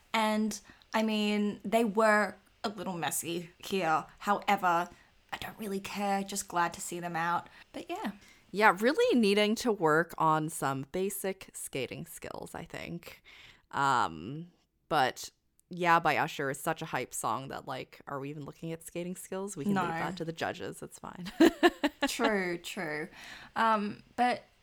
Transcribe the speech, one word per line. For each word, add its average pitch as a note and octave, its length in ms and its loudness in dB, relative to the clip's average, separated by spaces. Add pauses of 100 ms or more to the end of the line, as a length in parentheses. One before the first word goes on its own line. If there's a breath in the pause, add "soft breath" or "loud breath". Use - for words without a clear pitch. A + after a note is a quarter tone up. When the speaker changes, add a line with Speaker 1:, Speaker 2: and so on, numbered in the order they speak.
(120)
Speaker 1:
And, G#3+ 480 2 (320 loud breath)
I A3 100 2
mean, G#3 600 2
they A3+ 200 4
were G#3 520 4 (280)
a A3+ 40 -2
little F#3 300 -6
messy E3 600 -4
here. D#3+ 460 0 (140)
However, F#3 720 2 (440 soft breath)
I - 80 -6
don't - 180 -12
really G3 220 -4
care. G3 420 -2
Just G3 260 -6
glad E3+ 260 0
to - 60 -14
see F3 200 -8
them E3+ 160 -6
out. E3+ 320 0 (240 loud breath)
But - 160 -12
yeah. E4+ 220 -6 (420 soft breath)
Speaker 2:
Yeah, G3+ 260 6
really D#4+ 400 4
needing G#3 380 4
to B3 160 0
work E3 460 4
on D#3 300 2
some C3+ 440 -4
basic F#3+ 600 -4
skating - 540 -8
skills, - 480 -12
I - 100 -10
think. - 580 -12 (500 loud breath)
Um, B2 720 0 (420)
but C3 420 0 (380)
"Yeah" E3+ 320 4
by D#3 160 2
Usher C#3 340 0
is C#3+ 100 -6
such D#3+ 220 -2
a D#3+ 40 -8
hype B2+ 260 -4
song C3 360 -4
that, C3+ 180 -10
like, C3+ 400 -10
are C#3+ 140 -8
we C#3 100 -8
even D3 140 -10
looking E3 280 -10
at E3 140 -12
skating F3 300 -6
skills? G3 400 -8
We C#3+ 80 -8
can G3+ 100 2
leave F#3 100 2
Speaker 1:
No. E3+ 60 -2
Speaker 2:
that E3 280 -4
to E3 60 -6
the E3 80 -4
judges. - 480 -6
It's - 180 -14
fine. - 400 -12
<laughs> - 680 4
Speaker 1:
True, G3 520 0
true. D#3+ 500 -6 (480 loud breath)
Um, A3 460 2 (140)
but B3 280 2 (180)